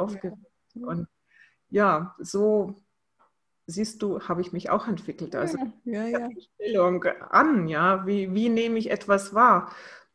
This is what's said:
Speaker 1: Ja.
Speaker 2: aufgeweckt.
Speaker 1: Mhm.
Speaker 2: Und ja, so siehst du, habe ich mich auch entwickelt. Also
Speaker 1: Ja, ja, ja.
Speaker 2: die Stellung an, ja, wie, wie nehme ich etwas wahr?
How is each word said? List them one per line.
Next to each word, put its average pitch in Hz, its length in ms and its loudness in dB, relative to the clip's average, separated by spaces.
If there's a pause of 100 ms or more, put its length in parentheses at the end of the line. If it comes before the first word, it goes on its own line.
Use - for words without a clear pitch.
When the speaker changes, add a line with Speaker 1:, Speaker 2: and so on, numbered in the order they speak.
Speaker 1:
Ja. 202 140 -8
Speaker 2:
aufgeweckt. - 220 -10 (340)
Speaker 1:
Mhm. 240 120 -12
Speaker 2:
Und 170 200 -6 (600)
ja, 185 500 2
so 202 560 0 (920)
siehst 202 340 -6
du, 202 200 -4
habe 175 200 -4
ich 180 120 -8
mich 175 160 -6
auch 208 180 0
entwickelt. 170 480 -6
Also 311 220 -2 (280)
Speaker 1:
Ja, 220 220 -4
ja, - 0 -
ja. 240 280 -4
Speaker 2:
die 359 60 -20 (140)
Stellung 180 500 2
an, 220 640 2
ja, 180 400 2
wie, 196 260 -2
wie 226 160 2
nehme 226 300 0
ich 220 120 -4
etwas 196 420 0
wahr? 220 400 6 (420)